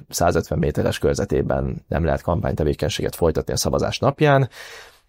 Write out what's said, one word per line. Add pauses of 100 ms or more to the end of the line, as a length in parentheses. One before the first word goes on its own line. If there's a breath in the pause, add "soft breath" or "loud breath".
százötven
méteres
körzetében
nem
lehet
kampánytevékenységet
folytatni
a
szavazás
napján. (600 loud breath)